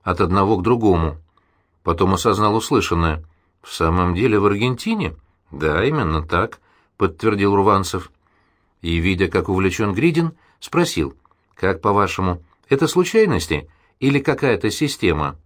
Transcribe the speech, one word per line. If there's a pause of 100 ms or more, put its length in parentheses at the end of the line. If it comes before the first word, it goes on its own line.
от
одного
к
другому. (680)
Потом
осознал
услышанное. (400)
«В
самом
деле
в
Аргентине?» (360)
«Да,
именно
так», (340)
подтвердил
Урванцев. (680)
И,
видя,
как
увлечен
Гридин, (260)
спросил: (380)
«Как
по-вашему, (240)
это
случайности (300)
или
какая-то
система?»